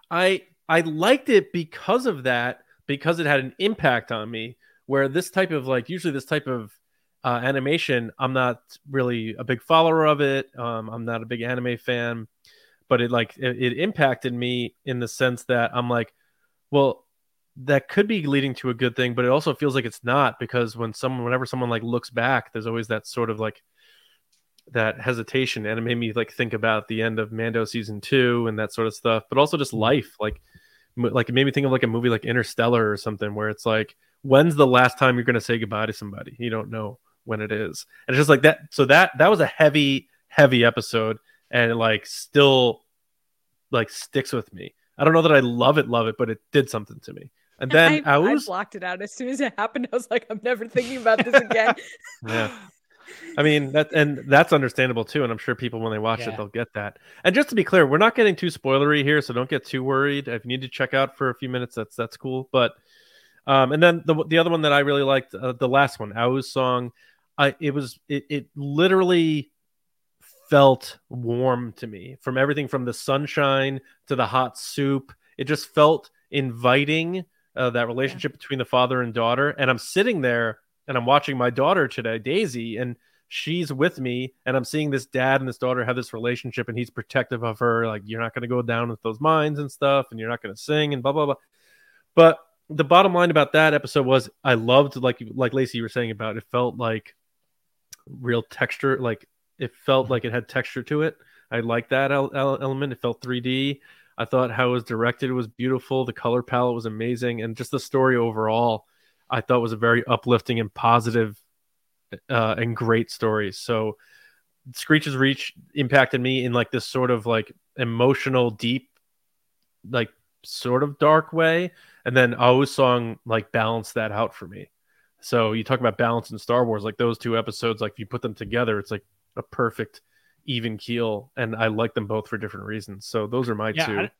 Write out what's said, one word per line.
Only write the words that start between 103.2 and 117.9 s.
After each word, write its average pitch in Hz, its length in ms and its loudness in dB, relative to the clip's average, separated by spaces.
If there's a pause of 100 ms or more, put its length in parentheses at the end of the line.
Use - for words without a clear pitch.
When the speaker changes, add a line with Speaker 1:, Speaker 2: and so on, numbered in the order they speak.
Speaker 1:
three 123 200 -6
D. 135 400 -2 (360)
I 113 80 -4
thought 127 260 2
how 123 180 0
it - 20 2
was 123 140 -2
directed 120 460 -2
was 123 160 -4
beautiful. 127 580 -4
The 120 80 -6
color 120 280 -2
palette 123 320 -2
was 113 140 -6
amazing. 117 560 -6
And 113 120 -8
just 123 160 -10
the 139 80 -4
story 131 380 2
overall, 110 680 0 (440)
I 127 120 -2
thought 123 200 2
was 113 120 -4
a 110 40 -6
very 117 280 4
uplifting 120 540 0
and 107 140 -6
positive, 113 640 2 (920)
uh, 113 280 2
and 117 180 -2
great 113 360 0
story. 107 400 -2
So 110 460 -4 (760)
Screech's 151 420 0
Reach 135 380 -2 (220)
impacted 131 440 2
me 127 240 -2
in, 123 100 -2
like, 120 180 0
this 123 140 -4
sort 127 260 0
of, 113 160 -2
like, 113 240 -2 (260)
emotional, 123 720 2